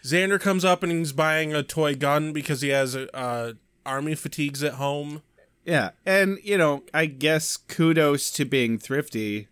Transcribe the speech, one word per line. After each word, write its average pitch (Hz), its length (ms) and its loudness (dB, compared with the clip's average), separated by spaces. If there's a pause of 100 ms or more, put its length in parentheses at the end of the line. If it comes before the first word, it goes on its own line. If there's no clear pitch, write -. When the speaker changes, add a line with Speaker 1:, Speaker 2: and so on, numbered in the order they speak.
Speaker 1:
Xander 185 360 2
comes 190 240 0
up 180 200 4
and 175 80 0
he's 165 200 -2
buying 156 420 0
a 147 100 0
toy 147 320 0
gun 147 380 0
because 147 280 -4
he 139 80 -2
has 135 260 2
a, 131 200 -8
uh, 120 380 -4 (320)
army 139 300 -2
fatigues 143 480 -6
at 143 100 -2
home. 147 480 -6 (440)
Speaker 2:
Yeah, 139 260 0 (140)
and, 196 380 4
you 202 160 0
know, 147 240 2 (100)
I 160 140 2
guess 151 500 0
kudos 156 760 2
to 143 120 0
being 123 320 0
thrifty 110 760 -4